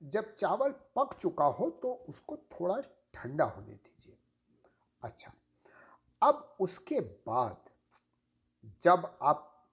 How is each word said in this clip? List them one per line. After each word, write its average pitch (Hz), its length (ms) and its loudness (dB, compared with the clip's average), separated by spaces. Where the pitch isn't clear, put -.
जब 196 300 -4
चावल 269 380 0
पक - 420 -2
चुका - 320 0
हो 170 240 2
तो 165 220 -6
उसको - 280 -12
थोड़ा 185 440 -4
ठंडा 139 320 0
होने - 280 -8
दीजिए। - 440 -20
अच्छा, - 320 -14
अब - 360 4
उसके 190 400 -2
बाद 120 580 -2
जब 170 400 4
आप 147 280 2